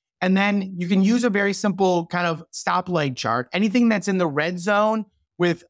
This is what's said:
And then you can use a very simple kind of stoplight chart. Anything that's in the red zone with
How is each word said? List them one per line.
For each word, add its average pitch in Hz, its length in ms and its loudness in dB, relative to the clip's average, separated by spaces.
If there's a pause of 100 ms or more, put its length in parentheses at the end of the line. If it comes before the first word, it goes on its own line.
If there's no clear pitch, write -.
(200)
And 185 160 2
then 196 420 0
you 175 80 -4
can 190 160 2
use 233 220 2
a 240 60 2
very 202 220 0
simple 185 540 0
kind 175 220 -2
of 165 240 -6
stoplight 175 640 -2
chart. 120 360 -2
Anything 220 360 2
that's 214 180 0
in 190 120 0
the 175 100 2
red 160 320 -4
zone 208 460 0 (320)
with 175 320 0